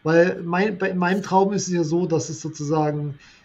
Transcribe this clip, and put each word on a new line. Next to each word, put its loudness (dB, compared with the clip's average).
Weil 4
mein, -2
bei, -2
in -2
meinem 0
Traum 2
ist -2
es -4
ja 0
so, 0
dass -2
es -10
sozusagen, -4